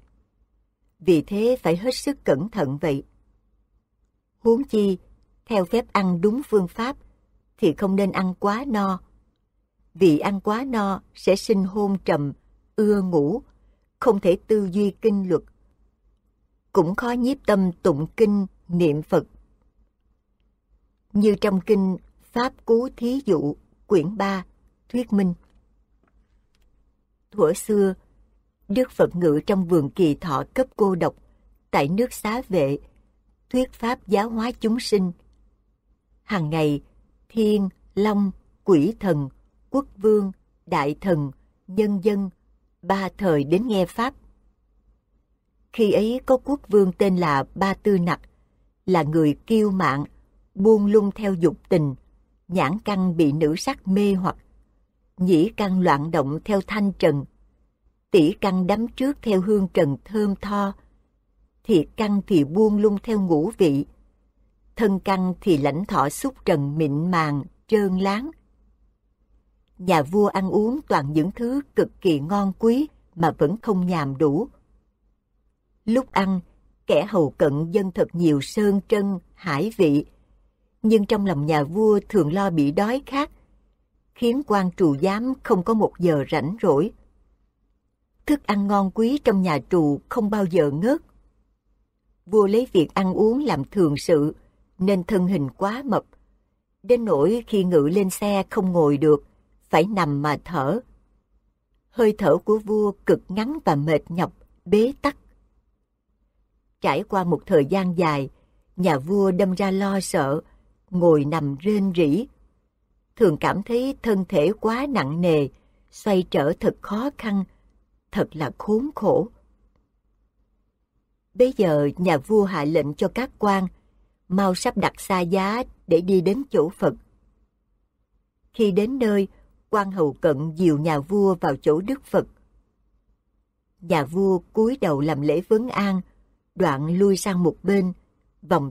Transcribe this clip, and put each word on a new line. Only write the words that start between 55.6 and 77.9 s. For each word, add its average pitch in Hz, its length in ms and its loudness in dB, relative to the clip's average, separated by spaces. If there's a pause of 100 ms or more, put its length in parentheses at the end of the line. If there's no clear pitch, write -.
loạn 156 300 0
động 151 340 -2
theo 202 220 -2
thanh 202 260 -2
trần, 147 320 0 (840)
tỷ 170 220 4
căn 185 340 -2
đắm 214 220 -2
trước 269 340 -4
theo 196 180 0
hương 196 280 0
trần 147 360 0
thơm 208 320 -2
tho, 202 360 -4 (920)
thiệt 170 220 2 (100)
căn 208 300 -2
thì 165 180 2
buông 208 340 2
lung 202 240 2
theo 220 180 -2
ngũ 170 380 0
vị, 143 280 2 (880)
thân 196 240 0
căn 185 400 -2
thì 170 180 2
lãnh 143 260 -2
thọ 147 240 -2
xúc 269 260 -8 (100)
trần 147 340 -2
mịn 156 320 -2
màng, 151 320 -2 (240)
trơn 196 320 0
láng. 202 320 -4 (1500)
Nhà 175 240 0
vua 190 240 2
ăn 190 240 -4
uống 220 380 0
toàn 151 240 -2
những 156 180 0
thứ 240 300 -4 (160)
cực 180 120 2 (120)
kỳ 160 200 0
ngon 196 380 -2
quý 247 300 2 (260)
mà 165 240 0
vẫn 165 240 0
không 185 240 -2
nhàm 143 320 -4
đủ. 160 300 0 (1400)
Lúc 254 280 -2
ăn, 190 280 0 (460)
kẻ 165 220 2
hầu 165 220 2
cận 151 400 0
dâng 190 220 -2